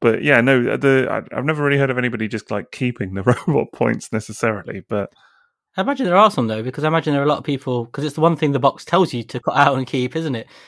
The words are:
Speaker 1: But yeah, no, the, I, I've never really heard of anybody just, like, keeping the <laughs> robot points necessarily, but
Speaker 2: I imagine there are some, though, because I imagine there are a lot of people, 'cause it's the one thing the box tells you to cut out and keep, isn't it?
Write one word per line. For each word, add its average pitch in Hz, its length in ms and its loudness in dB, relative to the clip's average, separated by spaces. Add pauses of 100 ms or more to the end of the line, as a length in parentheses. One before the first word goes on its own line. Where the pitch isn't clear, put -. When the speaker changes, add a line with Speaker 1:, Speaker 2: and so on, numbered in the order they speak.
Speaker 1:
But 113 220 2
yeah, 139 180 4
no, 123 340 2
the, 131 340 2
I, - 280 -6
I've 127 80 -4
never 151 180 -2
really 143 140 2
heard 139 120 2
of 123 80 -4
anybody 120 300 -2
just, 110 240 -6
like, 104 200 -6
keeping 123 420 -4
the 95 100 -4
<laughs> - 240 2
robot 139 240 0
points 117 400 -2
necessarily, 107 760 -6
but 104 240 -4 (640)
Speaker 2:
I 190 40 -2
imagine 262 240 -2
there 180 120 2
are 208 120 8
some, 123 180 -2
though, 110 160 -4
because 131 200 -8
I 156 60 0
imagine 156 240 0
there 139 80 0
are 139 40 0
a 147 40 0
lot 147 80 0
of - 80 -12
people, 127 400 -4
'cause 139 180 -10
it's 147 120 -6
the - 60 -6
one 165 140 4
thing 147 160 0
the 135 80 0
box 131 240 0
tells 175 300 2
you 117 100 -4
to - 160 -8
cut - 160 -4
out 143 220 4
and 131 100 -4
keep, 127 300 -4
isn't 156 180 -4
it? 110 120 -8 (200)